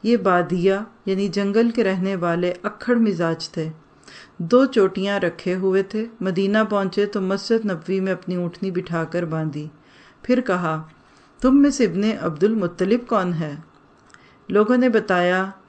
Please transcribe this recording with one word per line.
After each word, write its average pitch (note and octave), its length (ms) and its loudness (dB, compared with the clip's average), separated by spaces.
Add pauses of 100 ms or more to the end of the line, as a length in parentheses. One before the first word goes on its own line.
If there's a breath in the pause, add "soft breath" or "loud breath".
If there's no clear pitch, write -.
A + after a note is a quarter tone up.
ये A#3 120 4
बादिया, F#3 680 2 (240)
यानी F#3+ 200 -2
जंगल G3+ 420 0
के A3+ 120 -2
रहने F#3+ 340 0
वाले F3 340 0 (140)
अक्खड़ A#3 340 -2
मिजाज E3+ 580 0
थे। D#3+ 140 -4 (720 loud breath)
दो B3 240 6
चोटियाँ G3 540 0
रखे F3 340 -2
हुए F#3+ 280 2 (120)
थे। A3 120 -4 (160)
मदीना G3 420 2
पहुँचे G3+ 420 0
तो G3+ 140 -6
मस्जिद G3 460 0
नबवी F#3 340 -2
में F#3+ 120 -2
अपनी F3+ 240 -6
ऊँटनी F3 340 -4
बिठाकर F3 560 -4
बांधी। D#3 440 -6 (540 soft breath)
फिर B3 180 2
कहा, F3 340 -2 (680 soft breath)
"तुम C4+ 140 4
में C#4+ 140 6
से C4+ 140 2
इब्ने G3+ 280 0
अब्दुल F3 440 0
मुत्तलिब G3 480 0
कौन F#3 280 0
है?" D#3 240 -6 (920 soft breath)
लोगों G#3+ 280 4
ने B3 140 4
बताया F#3 520 2 (260)